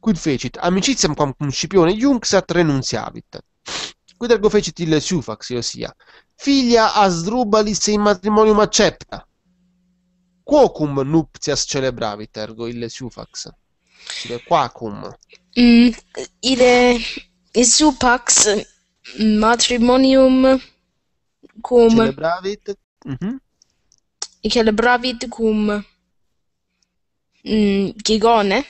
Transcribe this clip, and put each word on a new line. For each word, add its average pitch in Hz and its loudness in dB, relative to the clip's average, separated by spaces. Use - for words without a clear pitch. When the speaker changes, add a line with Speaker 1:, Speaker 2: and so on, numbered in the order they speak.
Speaker 1:
quid 214 -2
fecit, 135 -6
amicitiam 180 -2
quam 139 -2
cum 143 -6
Scipione 175 0
iunxat 220 0
renuntiavit. 139 -4
Quid 233 -4
ergo 214 2
fecit 208 -2
il 160 0
siufax 127 -6
Iosia, 120 -8
filia 240 2
Asdrubalis 208 0
in 208 0
matrimonium 208 2
accepta. - -2
Quocum 156 0
nuptias 147 -2
celebravit, 120 -6
ergo, 110 -10
il 117 -10
siufax? - -16
Quacum. 110 -4
Speaker 2:
Mm, 240 8
ile, 247 4
il 240 2
siufax 254 0
matrimonium 262 2
cum 240 4
Speaker 1:
Celebravit? 196 -2
Mhm. 180 -10
Speaker 2:
Celebravit 233 0
cum... 214 -2
Mm, 202 0
Gigone? 220 2